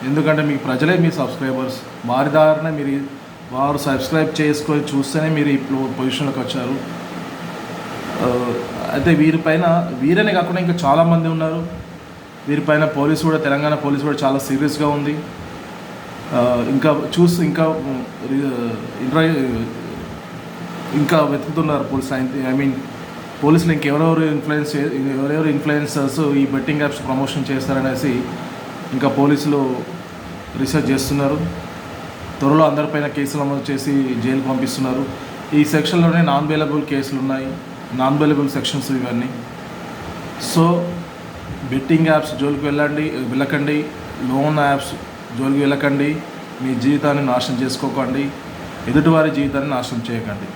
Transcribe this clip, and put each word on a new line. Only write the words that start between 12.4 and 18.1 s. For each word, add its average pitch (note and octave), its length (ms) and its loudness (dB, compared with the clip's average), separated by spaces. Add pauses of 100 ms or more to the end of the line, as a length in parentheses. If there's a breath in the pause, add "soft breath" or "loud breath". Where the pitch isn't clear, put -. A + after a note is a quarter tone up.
వీరిపైన D3+ 360 4
పోలీసు D3 380 2
కూడా, D#3+ 160 4
తెలంగాణ D3 360 2
పోలీసు C#3+ 280 0
కూడా D3 220 0
చాలా C3+ 140 4
సీరియస్గా D3 500 0
ఉంది. D3 260 0 (1200)
ఆ, A#2+ 300 2
ఇంకా C#3 220 4 (300)
చూసి E3+ 240 6
ఇంకా, D#3 220 2
ఉమ్, C3+ 380 -2 (260)